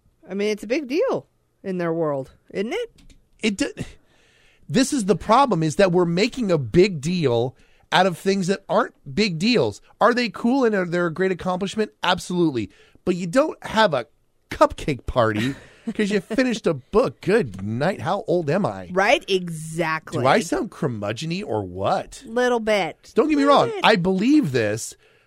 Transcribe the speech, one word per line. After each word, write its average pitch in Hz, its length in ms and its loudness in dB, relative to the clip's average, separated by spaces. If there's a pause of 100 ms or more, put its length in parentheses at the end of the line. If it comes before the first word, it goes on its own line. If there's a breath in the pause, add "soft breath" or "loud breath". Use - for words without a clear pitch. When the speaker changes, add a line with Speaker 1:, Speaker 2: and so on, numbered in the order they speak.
(280)
Speaker 1:
I 180 60 -10
mean, 202 140 -2
it's 214 160 -4
a - 20 -12
big 262 220 -2
deal 320 380 -2 (360)
in 190 160 -6
their 170 140 -2
world, 147 400 -4 (180)
isn't 214 240 -6
it? 466 160 -6 (500)
Speaker 2:
It 214 160 -2
d-, - 160 -4 (960 soft breath)
this 220 240 2
is 254 140 -2
the 196 100 2
problem, 220 460 2
is 160 140 -2
that 190 160 4
we're 180 120 4
making 196 460 -2
a 170 80 2
big 170 420 2
deal 131 560 -2 (340 soft breath)
out 175 140 6
of 185 140 0
things 196 300 0
that 196 200 -2
aren't 165 460 -2
big 180 240 0
deals. 160 420 0 (220 soft breath)
Are 220 100 6
they 240 160 0
cool 247 380 0
and 214 80 2
are 190 100 0
they 170 140 -4
a 175 100 0
great 185 240 -2
accomplishment? 185 600 -4 (100)
Absolutely. 170 680 -2 (380 soft breath)
But 190 100 0
you 180 100 -6
don't 269 380 0
have 208 300 2
a 120 120 -2 (440)
cupcake - 560 0
party 113 540 2
Speaker 1:
<laughs> - 340 -12
Speaker 2:
'cause 208 160 0
you 202 100 0
finished 247 460 -2
a 170 80 2
book. 190 480 -2
Good 135 420 -2
night. 120 380 -2
How 185 240 -4
old 165 240 0
am 180 160 0
I? 95 260 -8
Speaker 1:
Right? 208 340 2
Exactly. 160 960 -4
Speaker 2:
Do 123 60 2
I 190 120 6
sound 277 300 -4
curmudgeon-y 127 720 -6
or 113 220 -4
what? 95 640 -4
Speaker 1:
Little 240 340 0
bit. 208 540 -4
Speaker 2:
Don't 285 140 2
get 302 100 2
me 277 80 2
Speaker 1:
Little 285 140 8
Speaker 2:
wrong. - 100 2
Speaker 1:
bit. 415 120 -6
Speaker 2:
I 214 140 6
believe 190 560 2
this, 113 420 -2 (320 soft breath)